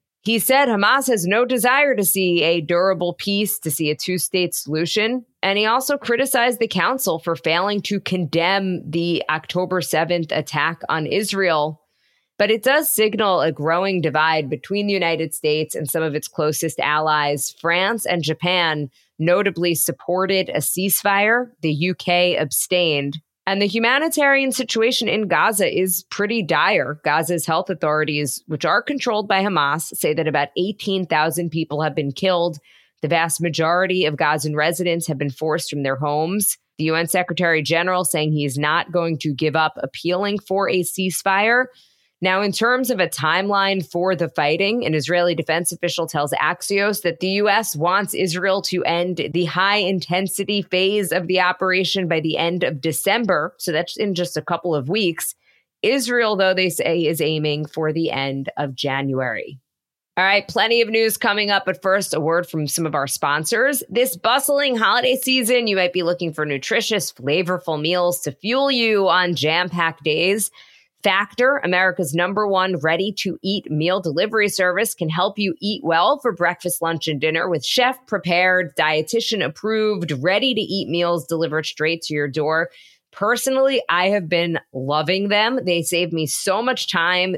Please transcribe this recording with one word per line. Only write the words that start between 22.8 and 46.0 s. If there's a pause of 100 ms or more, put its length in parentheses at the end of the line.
And
the
humanitarian
situation
in
Gaza
is
pretty
dire.
Gaza's
health
authorities,
which
are
controlled
by
Hamas,
say
that
about (100)
eighteen
thousand
people
have
been
killed. (420)
The
vast
majority
of
Gazan
residents
have
been
forced
from
their
homes. (180)
The
U
N
Secretary
General
saying
he
is
not
going
to
give
up
appealing
for
a
ceasefire. (560)
Now,
in
terms
of
a
timeline
for
the
fighting,
an
Israeli
defense
official